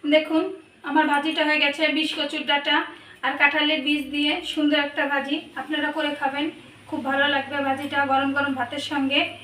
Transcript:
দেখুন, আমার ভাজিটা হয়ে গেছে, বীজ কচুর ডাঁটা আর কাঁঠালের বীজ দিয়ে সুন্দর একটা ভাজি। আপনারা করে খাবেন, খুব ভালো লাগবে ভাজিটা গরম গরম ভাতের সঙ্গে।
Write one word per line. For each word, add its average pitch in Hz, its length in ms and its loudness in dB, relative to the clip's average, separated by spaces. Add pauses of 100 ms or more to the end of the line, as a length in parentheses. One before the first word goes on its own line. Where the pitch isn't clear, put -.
দেখুন, 311 400 4 (460)
আমার 311 220 4
ভাজিটা 311 360 0
হয়ে 302 160 2
গেছে, 285 200 0 (120)
বীজ 311 220 0
কচুর 294 320 -4
ডাঁটা 294 280 2 (480)
আর 277 160 0
কাঁঠালের 294 460 4
বীজ 294 160 0 (120)
দিয়ে 294 160 2 (220)
সুন্দর 302 340 2
একটা 302 240 -2
ভাজি। 277 260 0 (240)
আপনারা 294 360 -2
করে 294 220 -2
খাবেন, 285 260 -2 (440)
খুব - 100 -6 (100)
ভালো 277 160 2 (100)
লাগবে 277 220 -4 (100)
ভাজিটা 285 320 -2 (120)
গরম 269 260 2
গরম 294 220 0
ভাতের 277 320 -4
সঙ্গে। 277 280 2 (240)